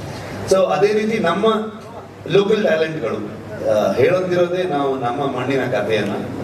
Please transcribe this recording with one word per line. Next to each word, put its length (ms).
So 160
ಅದೇ 220
ರೀತಿ 320
ನಮ್ಮ 260
ಲೋಕಲ್ 320
ಟ್ಯಾಲೆಂಟ್‌ಗಳು, 560
ಆ, 220
ಹೇಳೋದಿರೋದೇ 680
ನಾವು 360
ನಮ್ಮ 400
ಮಣ್ಣಿನ 260
ಕಥೆಯನ್ನ, 460